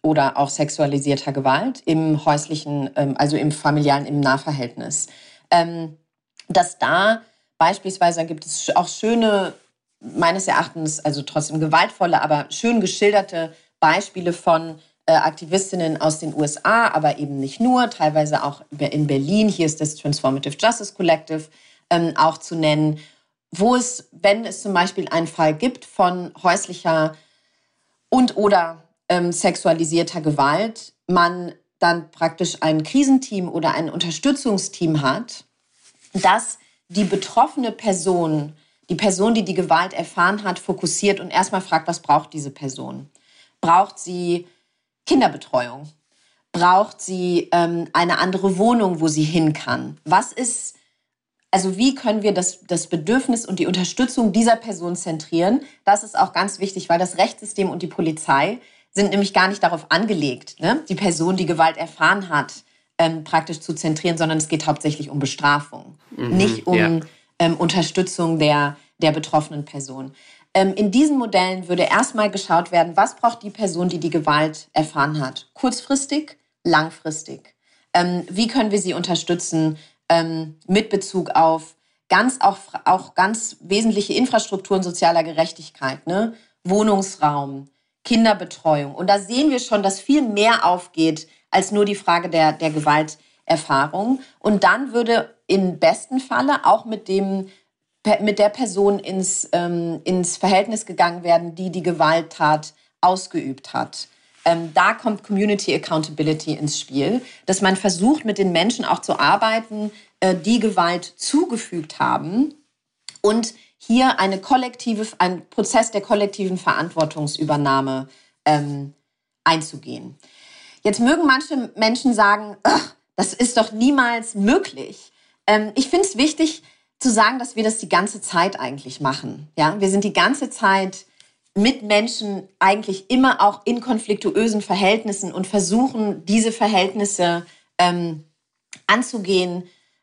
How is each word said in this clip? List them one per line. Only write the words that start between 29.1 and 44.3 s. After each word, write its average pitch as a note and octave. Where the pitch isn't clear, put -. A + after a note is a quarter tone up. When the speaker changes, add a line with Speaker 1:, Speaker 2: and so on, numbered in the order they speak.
Speaker 1:
sexualisierter E3
Gewalt, D3+
man F3
dann E3+
praktisch E3
ein D#3
Krisenteam C4
oder F#3
ein D#3+
Unterstützungsteam F3
hat, -
das G3+
die G3+
betroffene A3+
Person, E3+
die E3+
Person, G#3
die A3
die F#3+
Gewalt E3+
erfahren F#3
hat, F3+
fokussiert G3
und F3+
erstmal F#3
fragt, E3
was E3
braucht D3+
diese C#3+
Person? C3
Braucht F3+
sie F3